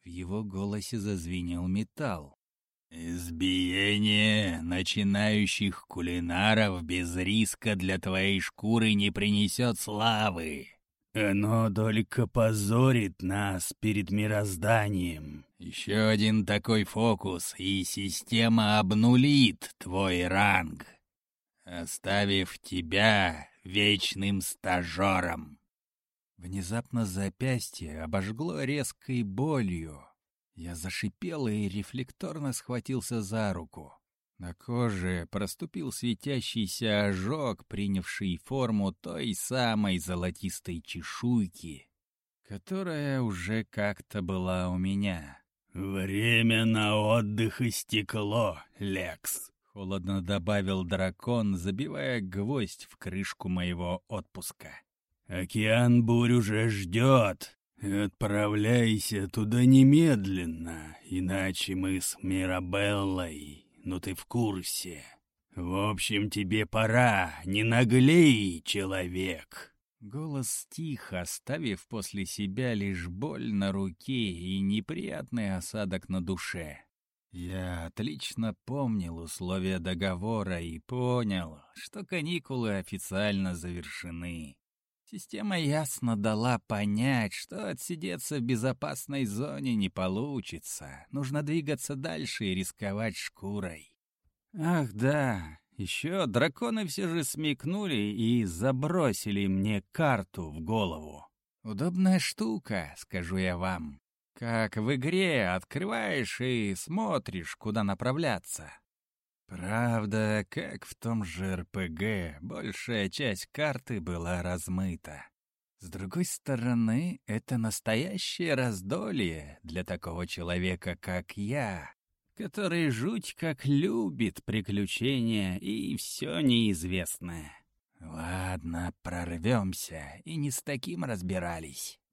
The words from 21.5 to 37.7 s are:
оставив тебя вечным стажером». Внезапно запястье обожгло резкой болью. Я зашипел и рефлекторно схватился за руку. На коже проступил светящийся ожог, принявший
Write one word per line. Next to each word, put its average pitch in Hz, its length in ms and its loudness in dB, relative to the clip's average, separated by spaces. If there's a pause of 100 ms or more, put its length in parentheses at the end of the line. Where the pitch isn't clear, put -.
оставив 95 920 0
тебя 92 920 2 (160)
вечным 98 720 2
стажером». 87 1200 0 (800)
Внезапно 98 680 -2
запястье 95 960 -4
обожгло 110 640 -2
резкой 131 600 -2
болью. 95 840 -2 (500)
Я 85 180 -10
зашипел 117 720 -4
и 104 200 0
рефлекторно 131 840 -6
схватился 123 720 -4
за 104 320 -2
руку. 82 400 -12 (460)
На 87 160 -10
коже 95 760 -2
проступил 127 600 -6
светящийся 113 1120 -2
ожог, 101 600 -2
принявший 98 760 -2